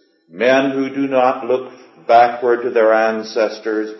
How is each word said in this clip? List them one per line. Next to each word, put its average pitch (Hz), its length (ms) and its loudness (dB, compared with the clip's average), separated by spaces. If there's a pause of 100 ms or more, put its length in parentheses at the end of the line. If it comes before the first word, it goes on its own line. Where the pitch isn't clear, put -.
(300)
Men 131 400 0
who 135 180 -4
do 139 180 -6
not 131 400 0
look 127 240 -4 (360)
backward 120 560 4
to 127 80 -4
their 110 240 4
ancestors," 110 1040 -2